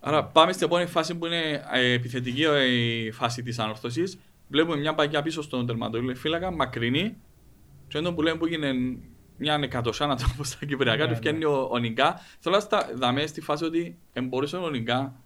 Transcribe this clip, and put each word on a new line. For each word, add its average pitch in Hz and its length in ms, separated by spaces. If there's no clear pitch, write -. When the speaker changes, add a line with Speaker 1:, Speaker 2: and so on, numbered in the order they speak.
Speaker 1:
Άρα 143 240
πάμε 165 280
στην 180 140
επόμενη 170 220
φάση 170 260
που 170 120
είναι, 160 360
ε, 123 200
επιθετική, 123 500
ε, 147 220
η 117 460
φάση 120 320
της 120 160
Ανόρθωσης. 120 600
Βλέπουμε 160 280
μια 151 180
παγιά 151 280
πίσω 156 200
στον 123 240
τερματοφύλακα, 127 840
μακρινή. 139 640
Και 151 100
έντον 175 160
που 160 80
λέμε 165 160
που 165 80
έγινε 156 260
μια 151 260
εκατοσάνα, 139 640
<laughs> 120 100
όπως 143 140
στα - 180
κυπριακά, 131 380
Speaker 2:
Ναι, 160 40
Speaker 1:
και 160 60
φτιάχνει 151 260
Speaker 2:
ναι. 156 60
Speaker 1:
ο, 135 260
ο 123 60
Νιγκά. 120 420
Θέλω 170 160
να 202 60
στα-, 208 340
δαμε 131 320
στη 151 140
φάση 151 240
ότι 170 340
εμπορούσε 131 440
ο 175 140
Νιγκά 127 440